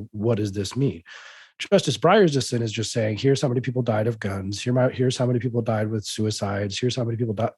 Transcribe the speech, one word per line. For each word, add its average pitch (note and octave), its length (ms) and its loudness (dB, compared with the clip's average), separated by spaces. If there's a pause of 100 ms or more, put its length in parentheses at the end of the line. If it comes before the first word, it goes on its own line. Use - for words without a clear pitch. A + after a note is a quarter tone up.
(120)
"What A2 260 0
does G2+ 160 -2
this G2 240 -4
mean?" G#2+ 260 -2 (680)
Justice D#3+ 280 2
Breyer's F3+ 340 6
dissent B2 320 0
is A2 80 -2
just G#2+ 220 -4
saying, A2 240 0
"Here's C3+ 240 2
how C#3 80 2
many B2 100 0
people B2+ 220 -2
died A2 260 0
of A2+ 100 -2
guns. G2 440 -6
Here B2 100 -2
my, B2+ 180 4
here's B2+ 280 0
how B2+ 80 2
many B2 140 2
people A#2+ 220 -2
died G#2+ 300 0
with A2 140 -2
suicides. G#2 720 -2
Here's B2 160 0
how B2+ 80 -2
many A#2 140 -2
people A2+ 160 -2
di-, A2 240 -2